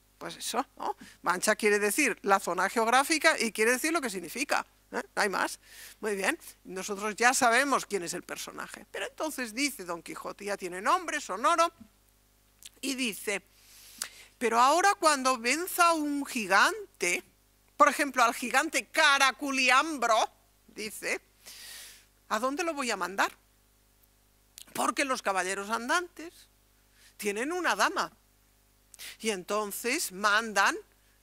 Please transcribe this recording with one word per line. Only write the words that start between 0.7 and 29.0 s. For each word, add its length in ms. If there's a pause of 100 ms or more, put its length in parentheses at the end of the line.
¿no? 200 (240)
Mancha 340
quiere 220
decir 460
la 160
zona 300
geográfica 680
y 120
quiere 200
decir 220
lo 80
que 80
significa, 560 (260)
¿eh? 100 (140)
No 60
hay 80
más. 320 (400)
Muy 160
bien, 200 (280)
nosotros 500
ya 180
sabemos 520
quién 180
es 100
el 100
personaje. 680
Pero 140
entonces 480
dice 320
Don 180
Quijote, 400
ya 140
tiene 240
nombre, 400
sonoro, 500 (1120)
y 140
dice, 460 (960)
"Pero 220
ahora 360
cuando 420
venza 560
un 320
gigante, 960 (540)
por 100
ejemplo, 340
al 120
gigante 540
Caraculiambro", 1400 (380)
dice, 540 (1080)
"¿a 120
dónde 260
lo 80
voy 180
a 60
mandar? 340 (1400)
Porque 320
los 160
caballeros 480
andantes 800 (680)
tienen 380
una 240
dama". 340 (1080)